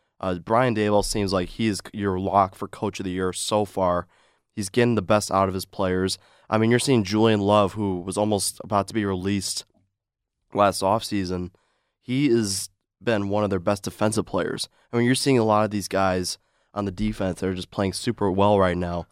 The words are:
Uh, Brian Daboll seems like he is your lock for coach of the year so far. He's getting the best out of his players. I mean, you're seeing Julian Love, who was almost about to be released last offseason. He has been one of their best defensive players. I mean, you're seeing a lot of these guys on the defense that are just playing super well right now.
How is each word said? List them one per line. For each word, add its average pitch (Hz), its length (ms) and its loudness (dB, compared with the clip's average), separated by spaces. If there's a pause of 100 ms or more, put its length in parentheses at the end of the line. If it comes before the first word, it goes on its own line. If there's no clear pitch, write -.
(200)
Uh, 92 160 -4
Brian 113 400 2
Daboll 104 280 2
seems 101 300 -2
like 90 160 0
he - 160 -4
is 101 160 -2 (100)
your 98 280 -2
lock 95 340 4
for 104 140 -10
coach - 320 -6
of 98 60 -6
the 92 40 -4
year 92 240 0
so 107 320 0
far. 90 400 0 (500)
He's 98 140 -6
getting 120 240 2
the 107 80 0
best 107 300 0
out 95 160 2
of 95 80 -4
his 92 100 -6
players. 92 540 -2 (280)
I 110 120 0
mean, 110 100 4
you're 120 80 6
seeing 120 260 2
Julian 107 380 2
Love, 101 320 4
who 98 260 -4
was 90 160 -8
almost 104 480 -2
about 98 260 0
to - 40 -12
be 110 100 -2
released 98 600 -4 (880)
last 98 300 2
offseason. 95 680 -2 (500)
He 131 300 -2
has 104 400 0 (340)
been 101 260 -2
one 104 140 0
of 101 60 0
their 98 80 0
best 98 240 -2
defensive 104 460 -2
players. - 420 -4 (240)
I 120 40 -2
mean, 120 100 2
you're 131 80 2
seeing 131 240 2
a 113 40 4
lot 107 220 4
of 104 60 -4
these 104 160 -4
guys 92 500 0 (340)
on 101 140 -4
the 98 60 -4
defense 101 480 -4
that 92 80 -4
are 95 80 -2
just 90 160 -10
playing 98 220 -2
super 107 360 -2
well 98 300 4
right 90 180 2
now. 87 340 -6